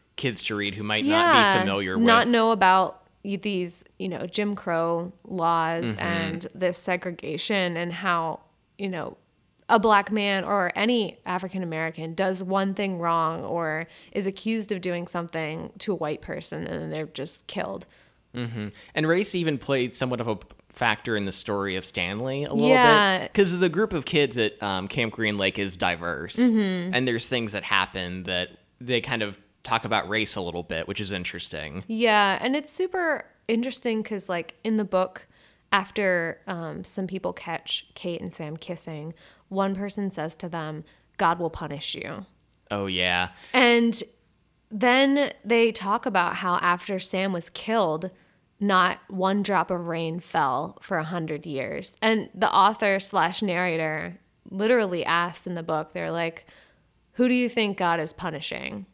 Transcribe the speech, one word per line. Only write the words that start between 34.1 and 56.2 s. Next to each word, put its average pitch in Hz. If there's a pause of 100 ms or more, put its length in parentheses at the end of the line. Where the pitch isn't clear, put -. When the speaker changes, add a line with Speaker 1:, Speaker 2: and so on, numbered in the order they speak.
Speaker 2:
like, 170
in 220
the 214
book, 185 (460)
after, 190
um, 170
some 190
people 180
catch - (100)
Kate 175
and 180
Sam 156
kissing, 165 (360)
one 196
person 196
says 160
to 180
them, 156 (340)
"God 170
will 165
punish -
you." - (460)
Speaker 1:
Oh, 101
yeah. 90 (240)
Speaker 2:
And 240 (680)
then 262 (140)
they 233
talk 208
about 180
how 180
after 180
Sam 190
was 170
killed, 185 (500)
not 185
one 196
drop 190
of 175
rain 165
fell 147
for 190
a 156
hundred 160
years. 131
And 220
the 185
author 196
slash 185
narrator 170 (300)
literally 202
asks 170
in 180
the 165
book, 160
they're 165
like, 165 (680)